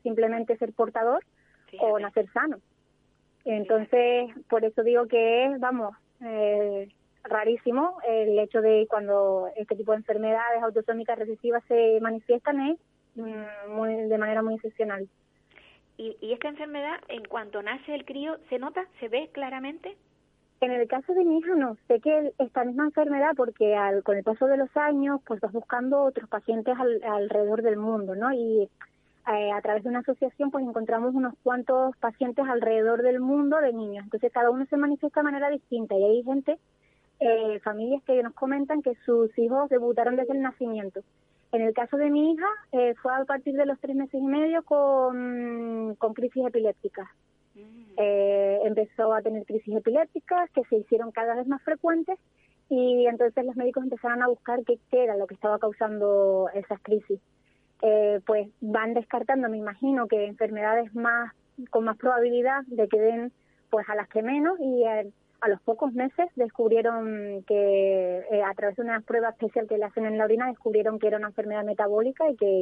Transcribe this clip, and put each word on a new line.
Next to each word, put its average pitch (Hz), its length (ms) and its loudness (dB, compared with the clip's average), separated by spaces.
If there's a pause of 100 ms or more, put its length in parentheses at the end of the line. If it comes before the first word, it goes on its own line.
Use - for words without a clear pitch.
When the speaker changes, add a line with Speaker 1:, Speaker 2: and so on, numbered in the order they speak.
Speaker 1:
simplemente 226 540 0
ser 220 160 -4
portador 233 500 0 (440)
Speaker 2:
Fíjate. 214 240 0
Speaker 1:
o 214 80 2
nacer 202 320 -2
sano. 262 260 -2 (880)
Entonces, 240 840 2
Speaker 2:
Fíjate. - 220 -18
Speaker 1:
por 226 160 2
eso 220 180 -2
digo 240 240 4
que 233 380 2
es, 277 140 -2
vamos, 240 360 -4 (260)
eh, 208 680 -2 (340)
rarísimo 240 760 0 (100)
el 214 320 2
hecho 214 220 0
de 220 280 4
cuando 196 680 0
este 214 200 -6
tipo 208 160 -2
de 214 60 4
enfermedades 220 640 -2
autosómicas 226 560 -2
recesivas 226 480 -2
se 226 340 4
manifiestan 240 680 0
es, 330 100 -4 (360)
mm, 214 600 -12
muy, 220 200 -2
de 220 220 0
manera 214 240 -2
muy 220 140 -2
excepcional. 214 520 -6 (920)
Speaker 2:
¿Y, 220 240 -12
y 220 120 -6
esta 247 160 -6
enfermedad, 294 480 -10 (100)
en 233 180 -14
cuanto 208 360 -10
nace 262 340 -8
el 277 100 -10
crío, 285 300 -8 (140)
se 247 100 -4
nota, 302 260 -8 (140)
se 240 80 -10
ve 277 240 -4
claramente? 277 640 -10 (680)
Speaker 1:
En 247 100 2
el 240 160 0
caso 269 260 -4
de 370 100 4
mi 320 160 4
hija 339 160 -2
no, 254 220 0 (100)
sé 233 120 4
que 302 180 2
el, 294 220 -2
esta 254 260 -2
misma 254 200 -2
enfermedad, 294 500 2
porque 226 400 2
al, 202 280 2
con 202 140 0
el 196 60 -4
paso 226 240 2
de 277 100 4
los 269 180 -2
años, 285 500 0
pues 214 160 -6
vas 202 100 -4
buscando 247 520 -2
otros 247 260 -2
pacientes 226 500 -2
al-, 240 240 0
alrededor 208 580 0
del 220 160 2
mundo, 208 380 -4
¿no? 240 180 -2
Y, 220 360 0 (580)
eh, 208 240 0
a 208 100 -4
través 214 220 -2
de 247 60 -4
una 247 100 -2
asociación, 269 520 -2
pues 269 140 -2
encontramos 233 500 -2
unos 254 180 0 (100)
cuantos 254 540 0
pacientes 247 500 -2
alrededor 226 540 2
del 247 180 2
mundo 285 380 2
de 277 160 2
niños. 208 300 -8
Entonces 220 280 -2
cada 240 200 4
uno 262 140 -2
se 285 120 -2
manifiesta 285 440 0
de - 40 2
manera 285 240 -2
distinta 233 460 -4
y 190 80 4
hay 220 200 4
gente, 277 360 -2 (600)
eh, 220 400 2
familias 226 420 -4
que 254 180 2
nos 233 120 -6
comentan 277 480 -2
que 240 140 -2 (100)
sus 233 340 2
hijos 262 300 2
debutaron 240 480 2
desde 254 160 -2
el 277 80 -2
nacimiento. 220 600 -6 (500)
En 226 100 2
el 220 120 2
caso 240 240 -2
de 294 140 2
mi 302 220 4
hija, 330 140 -2 (260)
eh, 247 280 2
fue 254 120 -2
a 269 120 0
partir 269 300 -4
de 285 100 2
los 277 140 -2
tres 269 160 -6
meses 269 260 -4
y 269 40 0
medio 311 380 0
con, 247 1300 0
con 220 160 -2
crisis 247 320 -2
epilépticas. 226 640 -2 (480)
Speaker 2:
Mm. 214 420 -20
Speaker 1:
Eh, 202 680 2
empezó 220 480 0
a 220 80 0
tener 220 240 -4
crisis 214 300 -4
epilépticas 320 760 0
que 254 140 0
se 233 120 0
hicieron 226 340 0
cada 226 240 -2
vez 254 120 -4
más 277 160 -4
frecuentes 330 560 0 (500)
y 247 380 4
entonces 240 380 0
los 254 100 -6
médicos 254 300 -2
empezaron 240 360 -4
a 247 60 4
buscar 240 380 -2
qué, 240 120 2 (140)
qué 254 140 4
era 214 100 0
lo 196 100 -2
que 196 100 -10
estaba 214 220 0
causando 202 960 2
esas 196 280 -6
crisis. 208 380 -2 (640)
Eh, 214 440 4
pues 214 240 0 (100)
van 226 340 -2
descartando, 240 540 0
me 220 100 -4
imagino, 226 500 -2
que 208 180 2
enfermedades 214 680 -2
más, 233 380 -2 (380)
con 226 160 2
más 220 120 -2
probabilidad 247 720 2
de 226 220 0
que 214 100 4
den, 233 320 2 (380)
pues, 214 200 0
a 214 60 -2
las 208 140 -4
que 220 140 -2
menos 294 360 0
y, 254 260 2
eh, 214 260 -2 (300)
a 240 80 0
los 196 120 0
pocos 233 320 -2
meses 269 420 -2
descubrieron 220 1120 0
que, 196 840 2
eh, 208 120 2
a 196 100 -2
través 202 240 -4
de 240 60 -4
una 226 180 -2
prueba 233 280 0
especial 226 380 -4
que 214 100 -2
le 214 80 0
hacen 220 200 -4
en 214 120 -2
la 220 80 2
orina, 226 220 2
descubrieron 220 520 0
que 214 80 0
era 208 100 2
una 214 100 -6
enfermedad 208 360 -6
metabólica 214 640 0
y 262 60 0
que 214 100 0 (160)